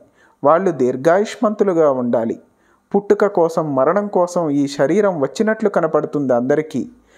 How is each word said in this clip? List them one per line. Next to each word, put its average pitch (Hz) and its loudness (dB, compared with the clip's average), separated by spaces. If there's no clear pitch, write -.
వాళ్ళు 170 4
దీర్ఘాయుష్మంతులుగా 165 0
ఉండాలి. 120 -2
పుట్టుక 202 2
కోసం, 165 0
మరణం 175 2
కోసం 175 -2
ఈ 143 0
శరీరం 165 0
వచ్చినట్లు 214 -2
కనపడుతుంది 151 0
అందరికీ. 139 -2